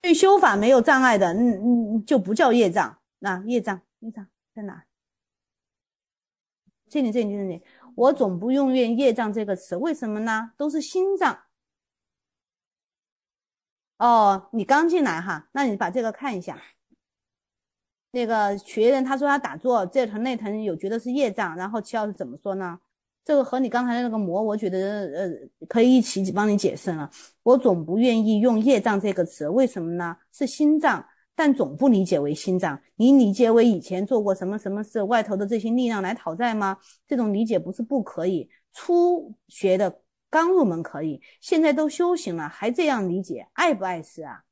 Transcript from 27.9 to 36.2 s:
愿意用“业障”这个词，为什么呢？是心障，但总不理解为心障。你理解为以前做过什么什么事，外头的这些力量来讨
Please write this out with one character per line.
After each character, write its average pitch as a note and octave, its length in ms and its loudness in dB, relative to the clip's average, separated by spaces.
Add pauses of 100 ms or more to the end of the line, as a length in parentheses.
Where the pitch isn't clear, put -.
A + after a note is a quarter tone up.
愿 A3+ 260 2
意 G#3+ 140 2
用 A3+ 240 4
“业 A#3+ 180 4
障” G#3 180 0
这 G3+ 140 -2
个 F#3 100 0
词， D3+ 240 -6
为 A#3+ 200 2
什 F#3+ 160 -6
么 E3 100 -6
呢？ F3 240 -6 (140)
是 C#4 160 -4
心 D4+ 320 2
障， A#3 260 0 (300)
但 D4 180 2
总 D3+ 220 -2
不 C4 140 4
理 G3 140 4
解 F3 160 0
为 C#3+ 140 -2
心 F#3 240 -4
障。 D#3+ 240 -4 (140)
你 A#3+ 160 4
理 B3+ 200 6
解 A3+ 200 2
为 A#3 120 6
以 A3 160 4
前 F#3 240 -6
做 A3 200 0
过 G3 100 0
什 F#3 140 -6
么 G#3 100 -6
什 G3+ 140 -8
么 G#3 120 -6
事， G#3+ 200 -6
外 A3 180 0
头 G#3 160 -4
的 G3+ 80 -4
这 A3 140 -2
些 A3 100 -6
力 B3 180 0
量 A3 140 -4
来 F#3 140 -4
讨 - 180 -10